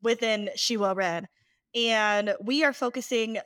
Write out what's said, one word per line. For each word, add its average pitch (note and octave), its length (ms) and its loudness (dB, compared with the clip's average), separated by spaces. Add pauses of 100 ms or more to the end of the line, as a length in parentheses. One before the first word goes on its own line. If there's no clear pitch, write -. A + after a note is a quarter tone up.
within A3 540 0
She - 220 -2
Well F#3+ 180 2
Read, F#3 320 -2 (480)
and G#3+ 680 2
we C4+ 220 0
are C#4 100 4
focusing A#3 720 -2